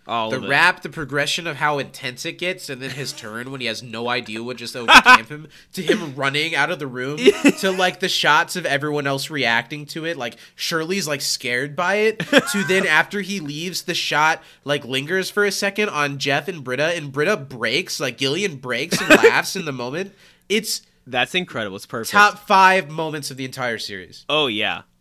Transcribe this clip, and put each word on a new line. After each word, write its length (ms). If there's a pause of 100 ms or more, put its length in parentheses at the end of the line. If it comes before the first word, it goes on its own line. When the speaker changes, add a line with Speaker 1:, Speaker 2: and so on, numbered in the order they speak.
Speaker 1:
All 200
Speaker 2:
The 80
Speaker 1:
of 80
it. 20
Speaker 2:
rap, 360
the 60
progression 580
of 100
how 220
intense 460
it 120
gets, 320
and 120
then 100
his 200
turn 400
when 80
he 80
has 160
no 240
idea 340
what 140
just 180
overcame 520
Speaker 1:
<laughs> 20
Speaker 2:
him, 200 (260)
to 100
him 320
running 400
out 160
of 80
the 80
room, 300
Speaker 1:
<laughs> 420
Speaker 2:
to, 120
like, 280
the 80
shots 480
of 100
everyone 400
else 240
reacting 580
to 180
it. 100
Like, 220 (180)
Shirley's, 540
like, 100
scared 560
by 200
it, 240
Speaker 1:
<laughs> 340
Speaker 2:
to 160
then 180
after 320
he 220
leaves, 400
the 120
shot, 480 (220)
like, 220
lingers 440
for 140
a 80
second 380
on 300
Jeff 280
and 160
Britta, 320
and 160
Britta 240
breaks, 640
like, 180
Gillian 380
breaks 460
and 80
Speaker 1:
<laughs> 140
Speaker 2:
laughs 340
in 80
the 80
moment. 400 (340)
It's 360 (220)
Speaker 1:
That's 300
incredible. 400
It's 100
perfect. 280
Speaker 2:
top 340
five 420
moments 400
of 60
the 80
entire 340
series. 520
Speaker 1:
Oh, 180
yeah. 360 (180)